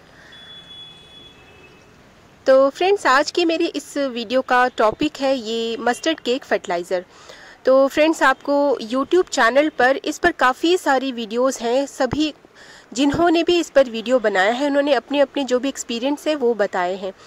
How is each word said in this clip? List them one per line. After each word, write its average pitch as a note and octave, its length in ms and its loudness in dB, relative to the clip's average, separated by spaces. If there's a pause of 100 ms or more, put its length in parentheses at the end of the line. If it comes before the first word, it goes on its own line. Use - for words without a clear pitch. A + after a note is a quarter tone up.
(2500)
तो C4+ 240 6
friends, F#4+ 360 0
आज C#4 240 2
की F4 140 0
मेरी E4 220 0
इस - 320 -8
video B3 440 -2
का B3+ 260 2
topic B3 520 -2
है C4+ 160 0
ये A3+ 440 -6
mustard B3 400 -2
cake B3+ 240 -4
fertilizer। F3+ 600 -4 (600)
तो C4+ 240 4
friends, D#4+ 340 0
आपको C#4+ 600 0
YouTube C4+ 440 -2
channel C4 400 2
पर C4 360 0
इस D4 140 -6
पर E4+ 160 2
काफ़ी D4+ 420 0
सारी C4+ 360 0
videos A#3 500 -4
हैं। B3+ 240 0
सभी C#4 460 -4 (600)
जिन्होंने D#4 520 2
भी F4 160 2
इस - 100 -6
पर C4+ 200 4
video A3+ 280 0
बनाया G3+ 340 2
है, C4+ 140 -2
उन्होंने C#4+ 280 2
अपने, C4+ 260 0
अपने C#4 240 0
जो B3 160 0
भी C4+ 80 -2
experience C4 600 -6
है D#4 80 0
वो A#3+ 180 0
बताए G3 420 -2
हैं। F#3+ 160 -10 (140)